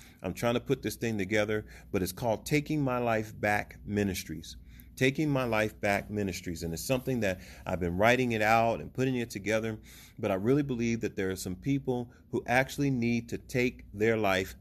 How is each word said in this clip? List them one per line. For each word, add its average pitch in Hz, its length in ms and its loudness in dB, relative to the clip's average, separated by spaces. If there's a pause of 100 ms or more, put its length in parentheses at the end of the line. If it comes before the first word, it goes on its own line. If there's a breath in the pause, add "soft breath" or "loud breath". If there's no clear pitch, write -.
(200 loud breath)
I'm 90 140 -6
trying 120 200 0
to 120 60 0
put - 220 -2
this 107 140 -4
thing 113 200 -2
together, 104 480 0 (280 loud breath)
but 98 100 0
it's 92 80 0
called 110 340 -2
Taking 147 380 0
My 127 160 0
Life 110 420 0
Back 104 460 0
Ministries. 101 680 -2 (400 loud breath)
Taking 139 340 2
My 131 140 0
Life 110 360 0
Back 101 300 0
Ministries. 92 540 -4
And 82 100 -4
it's 82 80 -8
something 127 380 -2
that 95 180 0 (260 loud breath)
I've 92 140 -2
been 87 200 0
writing 120 340 6
it 110 100 2
out 113 380 4
and 82 120 -12
putting 131 220 0
it 120 160 -2
together. 107 480 -2 (400 loud breath)
But 107 140 0
I - 20 2
really 127 300 2
believe 117 380 -2
that 104 120 -4
there 95 160 -2
are 95 60 -2
some 95 180 -6
people 127 560 -2 (220 loud breath)
who - 160 -2
actually 139 420 2
need 120 380 0
to 101 100 -6
take - 460 -2 (100)
their 110 220 4
life 95 440 2